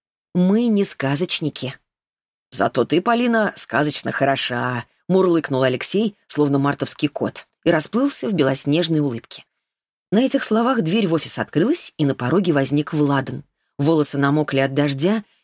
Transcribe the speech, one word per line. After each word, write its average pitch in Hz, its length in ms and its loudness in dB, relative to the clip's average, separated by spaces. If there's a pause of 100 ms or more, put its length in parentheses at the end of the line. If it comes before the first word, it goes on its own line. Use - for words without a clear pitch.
(340)
"Мы 196 340 2
не 202 160 2
сказочники". 143 920 -4 (720)
"Зато 117 360 0
ты, 151 160 0
Полина, 233 560 0
сказочно 135 540 -2
хороша", 127 760 -2 (220)
мурлыкнул 170 540 2
Алексей, 160 540 0 (120)
словно 143 300 0
мартовский 139 520 -2
кот, - 360 -6 (180)
и 160 80 4
расплылся 233 560 -2
в 220 60 -2
белоснежной 151 680 0
улыбке. 123 420 -6 (640)
На 202 120 2
этих 269 240 0
словах 233 380 0
дверь 190 240 0
в 160 60 0
офис - 240 -4
открылась, 196 600 -2
и 151 80 0
на 135 100 0
пороге 165 380 0
возник 143 400 0
Владан. 139 500 0 (340)
Волосы 147 400 2
намокли 139 420 2
от 135 140 0
дождя, 147 520 0 (180)